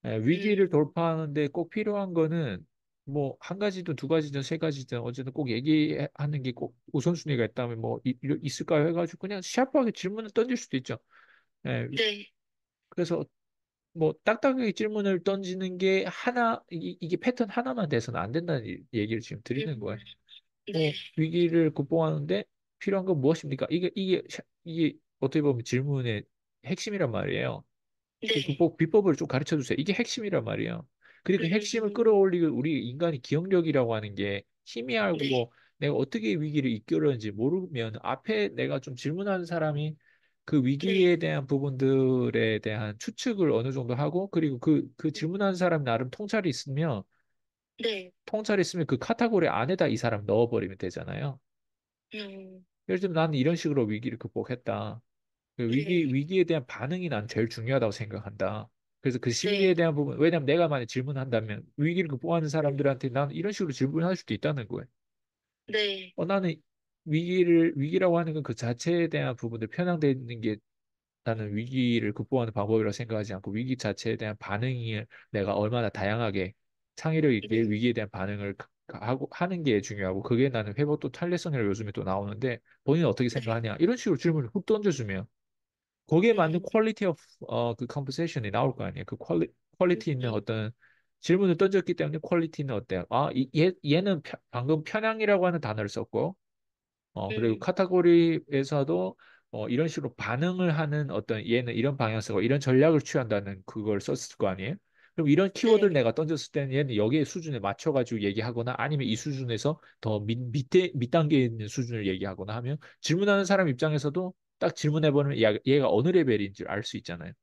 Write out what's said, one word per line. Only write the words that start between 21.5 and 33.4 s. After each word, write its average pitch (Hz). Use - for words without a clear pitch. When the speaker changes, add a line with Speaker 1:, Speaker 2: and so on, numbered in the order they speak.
Speaker 1:
극복하는데 156
필요한 196
건 180
무엇입니까? 139
이게, 175
이게 190
샤-, -
이게 165
어떻게 139
보면 131
질문의 127
핵심이란 185
말이에요. 101
그 -
Speaker 2:
네. 143
Speaker 1:
극복 156
비법을 165
좀 113
가르쳐 151
주세요. -
이게 185
핵심이란 202
말이에요. 107
그리고 185
그 165
핵심을 214
Speaker 2:
음. 208
Speaker 1:
끌어올리고 196
우리 131
인간이 143
기억력이라고 151